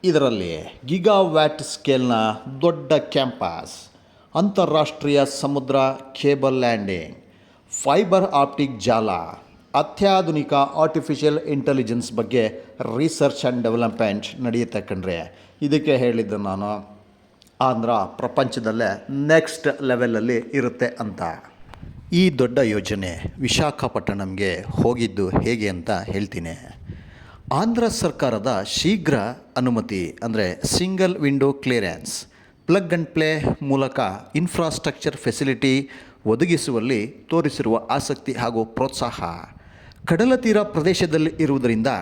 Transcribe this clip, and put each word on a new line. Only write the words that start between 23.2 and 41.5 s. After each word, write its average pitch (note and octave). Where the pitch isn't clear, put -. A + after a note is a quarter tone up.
ವಿಶಾಖಪಟ್ಟಣಂಗೆ G2+
ಹೋಗಿದ್ದು G#2
ಹೇಗೆ G#2+
ಅಂತ F2
ಹೇಳ್ತೀನಿ. F#2+
ಆಂಧ್ರ A3+
ಸರ್ಕಾರದ A#2+
ಶೀಘ್ರ D#3+
ಅನುಮತಿ, A2
ಅಂದ್ರೆ G#2+
ಸಿಂಗಲ್ F#3
ವಿಂಡೋ C#3
ಕ್ಲಿಯರೆನ್ಸ್, A#2
plug F3
and E3
play D#3
ಮೂಲಕ C3+
ಇನ್ಫ್ರಾಸ್ಟ್ರಕ್ಚರ್ D#3
ಫೆಸಿಲಿಟಿ C3+
ಒದಗಿಸುವಲ್ಲಿ B2
ತೋರಿಸಿರುವ C#3
ಆಸಕ್ತಿ C3+
ಹಾಗೂ A#2
ಪ್ರೋತ್ಸಾಹ, B2
ಕಡಲ A3+
ತೀರ A3+
ಪ್ರದೇಶದಲ್ಲಿ E3
ಇರುವುದರಿಂದ B2+